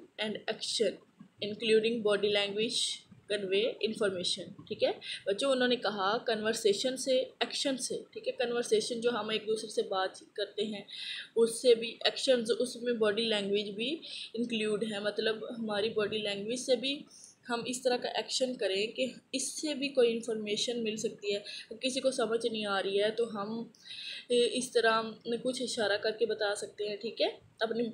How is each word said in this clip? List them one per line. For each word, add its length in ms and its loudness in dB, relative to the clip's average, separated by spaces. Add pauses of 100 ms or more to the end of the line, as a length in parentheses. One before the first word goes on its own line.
(240)
and 140 -4 (160)
action 420 0 (520)
including 600 4
body 300 4
language 420 0 (520)
convey 300 2 (260)
information, 640 -2 (200)
ठीक 140 -2
है 160 2 (280)
बच्चों, 240 2
उन्होंने 240 4
कहा 420 0 (100)
conversation 680 2
से, 240 2 (240)
action 340 0
से, 260 -4 (100)
ठीक 140 -6
है? 40 -2
कन्वर्सेशन 720 0
जो 100 4
हम 200 -2
एक 140 -2
दूसरे 240 -2
से 120 -2
बात 380 -2 (160)
करते 280 -4
हैं, 220 -6 (520)
उससे 380 8
भी, 320 -6
actions, 440 4
उसमें 480 0
body 260 4
language 500 0
भी 260 -2 (340)
include 480 0
है, 200 -4
मतलब 480 -2
हमारी 380 -2
body 280 0
language 480 -4
से 100 4
भी 300 -4 (420)
हम 200 -2
इस 160 -4
तरह 140 2
का 120 -4 (100)
action 360 -2
करें 380 0
कि 200 0 (220)
इससे 380 -2
भी 160 -2
कोई 180 6
information 720 -2
मिल 180 0
सकती 360 -2
है। 100 -2 (300)
किसी 260 -2
को 120 2
समझ 340 0
नहीं 200 -2
आ 140 0
रही 180 0
है 140 4
तो 140 0
हम, 460 -6 (600)
ए, 40 4
इस 380 2
तरह 400 4 (140)
कुछ 340 -2
इशारा 360 0
करके 280 0
बता 300 0
सकते 300 -6
हैं, 120 -4
ठीक 240 -4
है? 80 4 (320)
अपनी 220 0 (100)